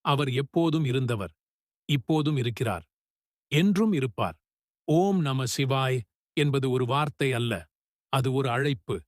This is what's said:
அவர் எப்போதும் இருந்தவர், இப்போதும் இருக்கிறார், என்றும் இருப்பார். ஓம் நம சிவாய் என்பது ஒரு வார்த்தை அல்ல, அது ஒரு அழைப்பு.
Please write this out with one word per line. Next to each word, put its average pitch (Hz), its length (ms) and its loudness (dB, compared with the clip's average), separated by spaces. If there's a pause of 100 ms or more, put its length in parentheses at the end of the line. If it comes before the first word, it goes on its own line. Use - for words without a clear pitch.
அவர் 143 300 0
எப்போதும் 156 540 0
இருந்தவர், 120 520 -4 (480)
இப்போதும் 147 520 0
இருக்கிறார், 113 540 -4 (580)
என்றும் 202 440 2
இருப்பார். 123 480 -4 (440)
ஓம் 185 360 2
நம 131 240 -2 (120)
சிவாய் 131 440 0 (320)
என்பது 139 380 2
ஒரு 127 160 0
வார்த்தை 139 460 0
அல்ல, 117 340 -2 (420)
அது 135 240 0
ஒரு 131 180 0
அழைப்பு. 131 580 -2